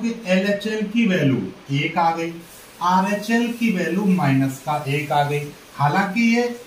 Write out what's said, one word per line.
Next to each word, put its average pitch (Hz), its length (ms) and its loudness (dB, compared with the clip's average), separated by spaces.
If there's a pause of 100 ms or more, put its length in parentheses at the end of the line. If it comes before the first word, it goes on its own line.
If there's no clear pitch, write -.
कि 233 140 -2 (140)
एलएचएल 202 580 0
की 233 220 0
वैल्यू 143 680 0
एक 160 220 -2
आ 165 180 4
गई, 165 160 -4 (500)
आरएचएल 202 720 2
की 226 200 0
वैल्यू 180 340 0
माइनस 135 540 2
का 147 280 -4
एक 147 240 -2
आ 147 120 4
गई। 147 260 -4 (260)
हालांकि 190 460 2 (140)
ये 240 60 4 (240)